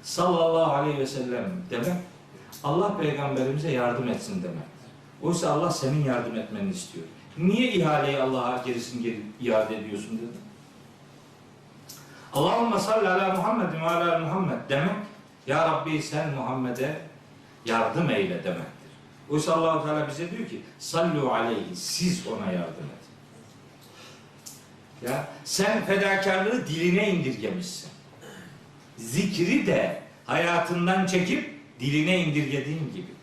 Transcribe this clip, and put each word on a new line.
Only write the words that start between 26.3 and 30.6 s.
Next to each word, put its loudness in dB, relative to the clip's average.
diline 2
indirgemişsin. -2
Zikri 2
de 2
hayatından 2